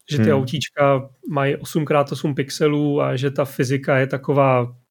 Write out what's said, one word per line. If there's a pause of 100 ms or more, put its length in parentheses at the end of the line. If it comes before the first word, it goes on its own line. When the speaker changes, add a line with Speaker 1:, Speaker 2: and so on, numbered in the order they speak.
(120)
Speaker 1:
že
ty
Speaker 2:
Hmm.
Speaker 1:
autíčka (200)
mají
osm
krát
osm
pixelů
a
že
ta
fyzika
je
taková (160)